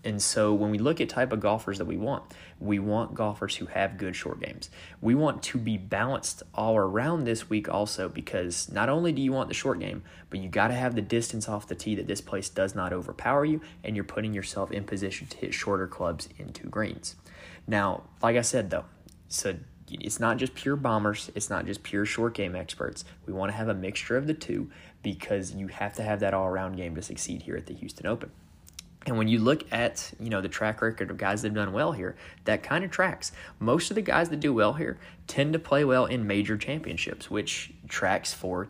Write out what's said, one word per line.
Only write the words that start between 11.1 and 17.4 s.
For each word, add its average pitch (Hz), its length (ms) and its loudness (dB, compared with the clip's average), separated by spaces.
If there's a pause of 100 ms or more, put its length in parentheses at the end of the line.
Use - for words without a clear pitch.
off 104 180 -4
the - 80 -4
tee 107 200 -2
that 104 120 -4
this 98 140 -4
place - 280 -6
does - 260 0
not 90 180 -2
overpower 123 520 2
you, 156 160 2 (220)
and 107 120 -2
you're 98 100 -2
putting 107 280 -2
yourself 98 380 -4
in 101 120 -4
position 98 440 -4
to - 100 -14
hit - 160 -6
shorter 95 340 0
clubs 82 500 -4
into - 300 -12
greens. - 480 -4 (500)